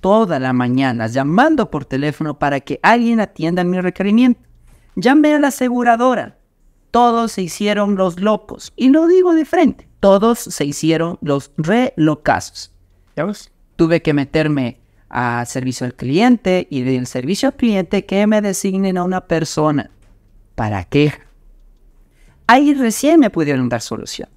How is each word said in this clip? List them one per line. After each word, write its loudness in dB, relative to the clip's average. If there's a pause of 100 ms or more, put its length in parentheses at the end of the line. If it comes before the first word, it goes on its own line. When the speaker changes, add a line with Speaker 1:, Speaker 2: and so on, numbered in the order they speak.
Speaker 1:
toda 2
la -2
mañana, -2
llamando 0
por -6
teléfono -6
para -2
que -8
alguien 2
atienda -2
mi -2
requerimiento. 2 (540)
Llamé 4
a 2
la 2
aseguradora. 0 (540)
Todos 2
se -6
hicieron -2
los -2
locos. -4
Y 0
lo 4
digo 4
de 2
frente. 0 (140)
Todos 4
se -8
hicieron -2
los -4
re 0
locazos. -2 (440)
Speaker 2:
¿Ya -4
ves? -10 (260)
Speaker 1:
Tuve 2
que -2
meterme -2 (300)
a -4
servicio -8
al -10
cliente 0
y -6
del -2
servicio -4
al -12
cliente -2
que 0
me 2
designen -2
a -4
una -4
persona -2 (640)
para -4
queja. 0 (1300)
Ahí 4
recién 2
me 4
pudieron 0
dar -2
solución. -12